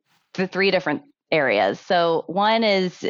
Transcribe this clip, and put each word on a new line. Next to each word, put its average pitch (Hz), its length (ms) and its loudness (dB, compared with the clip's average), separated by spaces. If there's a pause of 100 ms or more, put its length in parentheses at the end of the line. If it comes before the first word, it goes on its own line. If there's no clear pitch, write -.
(360)
the 185 120 -4
three 190 240 -2
different 165 300 -2 (300)
areas. 107 480 2
So 170 480 0
one 214 360 0
is 190 460 -2